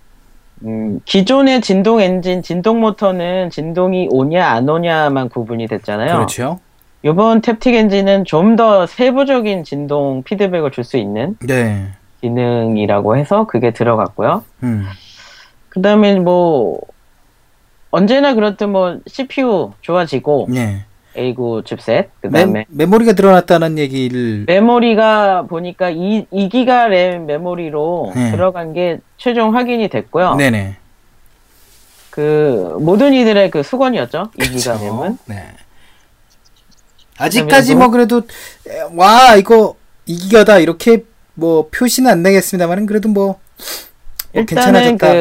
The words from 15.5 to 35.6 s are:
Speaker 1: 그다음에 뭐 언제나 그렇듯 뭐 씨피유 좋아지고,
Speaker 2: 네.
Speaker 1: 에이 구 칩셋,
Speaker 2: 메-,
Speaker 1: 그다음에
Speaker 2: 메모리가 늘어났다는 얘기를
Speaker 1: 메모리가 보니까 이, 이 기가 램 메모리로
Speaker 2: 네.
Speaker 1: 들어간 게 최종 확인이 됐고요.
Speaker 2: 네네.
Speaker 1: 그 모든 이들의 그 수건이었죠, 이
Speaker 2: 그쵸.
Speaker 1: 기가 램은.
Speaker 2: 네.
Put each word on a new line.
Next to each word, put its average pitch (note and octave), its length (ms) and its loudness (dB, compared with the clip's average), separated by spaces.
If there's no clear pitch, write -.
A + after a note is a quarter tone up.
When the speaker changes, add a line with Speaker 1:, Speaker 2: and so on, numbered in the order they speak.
Speaker 1:
그다음에 G3+ 460 2
뭐 E3+ 640 0
언제나 B3+ 440 2
그렇듯 G#3 340 -2
뭐 F#3+ 380 -2
씨피유 A#3 720 -4
좋아지고, D3 680 -2
Speaker 2:
네. G#2+ 340 -4
Speaker 1:
에이 B2 160 -4
구 A#2 320 -6
칩셋, A#2 440 -4
Speaker 2:
메-, G2+ 80 -8
Speaker 1:
그다음에 D#3+ 380 0
Speaker 2:
메모리가 F#3+ 440 2
늘어났다는 F3 680 4
얘기를 B2 680 -4
Speaker 1:
메모리가 G#3+ 1000 2
보니까 F3+ 420 -6
이, F#3+ 400 -4
이 G3 180 -2
기가 A#3+ 400 2
램 F3+ 380 0
메모리로 D#3+ 880 -6
Speaker 2:
네. A#2+ 160 -2
Speaker 1:
들어간 E3+ 420 -4
게 E3+ 280 -4
최종 A3+ 400 -2
확인이 A#3+ 320 -2
됐고요. D3+ 480 -2
Speaker 2:
네네. G#2+ 400 -2
Speaker 1:
그 D3 680 0
모든 G#3 340 2
이들의 G#3+ 360 2
그 D3+ 120 -2
수건이었죠, G#3+ 760 -4
이 - 20 -12
Speaker 2:
그쵸. B2+ 180 -4
Speaker 1:
기가 A#2+ 220 -4
램은. B2 480 -6
Speaker 2:
네. G2 180 -14